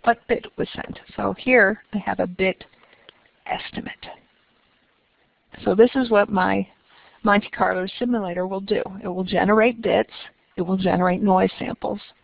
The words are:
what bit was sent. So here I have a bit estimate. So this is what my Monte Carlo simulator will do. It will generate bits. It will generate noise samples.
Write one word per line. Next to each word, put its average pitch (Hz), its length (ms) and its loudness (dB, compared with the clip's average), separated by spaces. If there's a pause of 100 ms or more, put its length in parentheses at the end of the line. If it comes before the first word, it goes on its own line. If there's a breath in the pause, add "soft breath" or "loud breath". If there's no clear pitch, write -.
what 233 160 2 (100)
bit - 180 -2 (100)
was - 160 -4
sent. - 280 -12 (160)
So 196 200 0
here 220 460 4 (100)
I 208 60 -4
have 190 220 -4
a 180 80 2
bit 185 360 -2 (800 soft breath)
estimate. - 600 -10 (1600)
So 196 100 0
this 226 220 6
is 254 140 0
what 208 180 4
my 190 380 0 (580 soft breath)
Monte 202 260 2
Carlo 185 380 -2 (100)
simulator 196 480 -2
will 190 140 -6
do. 196 220 -2 (200)
It - 60 -8
will 180 160 -4
generate 214 580 2
bits. 208 300 0 (420)
It 185 80 -4
will 180 140 0
generate 180 460 2
noise 190 360 4
samples. - 400 -6 (260)